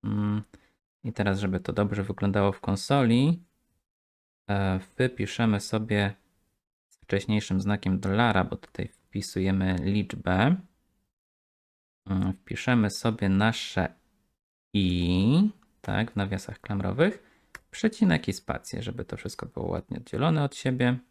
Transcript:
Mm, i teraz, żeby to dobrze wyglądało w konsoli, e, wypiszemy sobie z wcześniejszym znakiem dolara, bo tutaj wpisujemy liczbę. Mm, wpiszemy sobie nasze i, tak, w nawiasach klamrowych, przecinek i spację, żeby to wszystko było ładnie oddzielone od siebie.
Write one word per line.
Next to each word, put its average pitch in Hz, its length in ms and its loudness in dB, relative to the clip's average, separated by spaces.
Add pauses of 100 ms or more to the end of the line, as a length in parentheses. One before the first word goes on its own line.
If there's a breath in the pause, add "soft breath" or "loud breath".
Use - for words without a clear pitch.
Mm, 104 400 -2 (600 soft breath)
i 113 100 -6
teraz, 98 260 0
żeby 92 200 -2
to - 140 -6
dobrze 101 300 0
wyglądało 98 480 0
w - 100 -8
konsoli, 131 840 2 (1040)
e, 98 300 0 (180)
wypiszemy 113 640 0
sobie 107 560 0 (720)
z - 100 -20
wcześniejszym 98 640 2
znakiem 95 380 2
dolara, 101 440 4
bo - 120 -4
tutaj - 320 -10
wpisujemy 95 920 -2
liczbę. 98 760 2 (1500)
Mm, 95 280 -2
wpiszemy 117 560 0
sobie 107 400 -2
nasze 95 640 0 (800)
i, 95 800 4 (300)
tak, 107 300 -4
w - 40 -10
nawiasach 101 460 -6
klamrowych, 104 640 -2 (480 loud breath)
przecinek 190 560 2
i 95 60 -2
spację, - 480 -8
żeby - 240 -8
to - 120 -10
wszystko - 280 -10
było - 220 -8
ładnie - 300 -6
oddzielone 156 460 -2
od 135 120 -4
siebie. 127 440 0 (120)